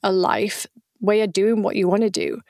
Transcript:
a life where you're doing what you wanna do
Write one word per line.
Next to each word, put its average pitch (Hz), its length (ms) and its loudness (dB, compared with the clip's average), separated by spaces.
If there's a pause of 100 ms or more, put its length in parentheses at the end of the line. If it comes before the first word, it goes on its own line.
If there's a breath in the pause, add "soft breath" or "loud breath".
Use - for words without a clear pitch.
a 202 80 0
life 185 560 0 (320)
where 208 180 2
you're 214 120 2
doing 208 340 2
what 196 140 -2
you 185 120 2
wanna 208 220 2
do - 400 -6